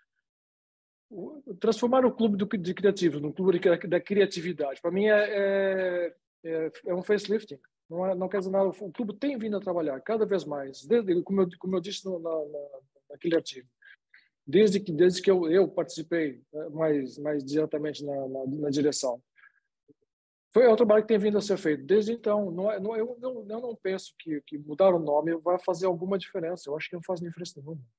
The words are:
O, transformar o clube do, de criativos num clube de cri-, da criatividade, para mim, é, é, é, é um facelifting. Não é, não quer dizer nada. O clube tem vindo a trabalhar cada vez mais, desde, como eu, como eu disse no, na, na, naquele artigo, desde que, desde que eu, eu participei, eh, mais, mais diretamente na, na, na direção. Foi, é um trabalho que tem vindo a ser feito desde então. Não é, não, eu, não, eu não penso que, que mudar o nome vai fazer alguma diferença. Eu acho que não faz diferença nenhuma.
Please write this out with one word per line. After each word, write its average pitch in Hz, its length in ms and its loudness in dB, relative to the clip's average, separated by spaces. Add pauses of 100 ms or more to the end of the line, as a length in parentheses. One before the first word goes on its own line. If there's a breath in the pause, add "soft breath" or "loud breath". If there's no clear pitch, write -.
(1080)
O, 254 340 -14 (160)
transformar 240 460 2
o 247 80 4
clube 220 240 2
do, 202 80 0
de 185 280 -4
criativos 180 460 2
num 147 140 -6
clube 185 260 2
de - 0 -
cri-, 175 300 2
da 170 100 2
criatividade, 175 800 -2
para 170 120 -4
mim, 196 160 2
é, 208 220 4
é, 190 840 0 (300)
é, 160 260 -4 (140)
é 180 100 -2
um 180 80 -4
facelifting. 208 560 -2 (300)
Não 175 160 -4
é, 190 100 0
não 180 140 -4
quer 208 80 -2
dizer 190 140 -2
nada. 196 180 2
O 180 240 -10
clube 214 240 -6
tem 277 200 -4
vindo 208 200 -4
a - 20 -2
trabalhar 170 400 -4
cada 214 260 0
vez 185 200 -2
mais, 139 400 -10
desde, 190 380 2
como 196 180 0
eu, 180 80 2 (100)
como 185 160 -4
eu 180 60 0
disse 190 240 -10
no, 190 120 -6
na, 165 120 -6
na, 147 500 -6 (300)
naquele 165 260 -2
artigo, - 320 -4 (800 loud breath)
desde 190 320 6
que, 185 140 -6
desde 180 280 4
que - 80 2
eu, 180 220 4
eu 185 160 6
participei, 160 760 -4 (120)
eh, 156 160 -10
mais, 147 480 0
mais 147 260 -4
diretamente 147 600 -2
na, 139 240 -6
na, 131 160 -8
na 147 240 -4
direção. 135 520 0 (1300 soft breath)
Foi, 233 100 8
é 247 60 10
um 220 80 8
trabalho 214 240 6
que 214 80 -4
tem 220 80 4
vindo 208 200 2
a 196 40 0
ser 196 160 0
feito 147 280 -2
desde 208 280 2
então. 208 380 -2
Não 190 200 -2
é, 202 80 -4
não, 214 160 -6
eu, 240 240 -4
não, 240 300 -8
eu 220 120 -8
não 240 140 -8
penso 190 420 -6
que, 151 300 -6
que 151 100 -10
mudar 151 360 4
o 170 60 4
nome 151 380 0
vai 170 220 0
fazer 180 260 -4
alguma 185 320 -2
diferença. 175 520 -8
Eu 147 80 -4
acho - 120 -10
que - 60 -12
não 170 80 -10
faz 175 180 -6
diferença 170 380 -12
nenhuma. 147 220 -14 (180)